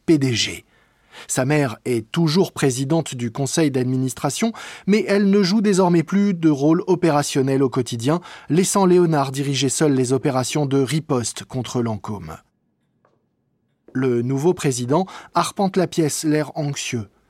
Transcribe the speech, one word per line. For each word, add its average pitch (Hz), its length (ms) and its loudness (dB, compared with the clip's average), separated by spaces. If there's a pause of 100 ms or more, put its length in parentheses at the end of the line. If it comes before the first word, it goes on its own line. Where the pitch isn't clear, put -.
P 160 140 4
D 131 160 0
G. 92 300 -4 (640)
Sa 131 180 -2
mère 143 400 0
est 117 260 -2
toujours 170 400 2
présidente 139 640 -2
du 120 160 -6
conseil 139 400 0
d'administration, 131 840 -2 (340)
mais 208 220 4
elle 196 220 2
ne 202 120 4
joue 196 200 2
désormais 180 400 4
plus 202 320 2
de 165 160 2
rôle 151 360 2
opérationnel 143 760 2
au 131 80 2
quotidien, 127 500 -2 (300)
laissant 190 340 2
Léonard 165 480 4
diriger 139 380 -2
seul 151 240 2
les 131 180 2
opérations 135 540 0
de 135 100 0
riposte 135 680 -2
contre 123 360 -6
Lancôme. 101 560 -6 (1600)
Le 127 260 0
nouveau 135 320 0
président 143 540 -2 (260)
arpente 190 460 -2
la 170 80 2
pièce, 160 360 -2
l'air 151 320 -2
anxieux. 139 540 -6 (220)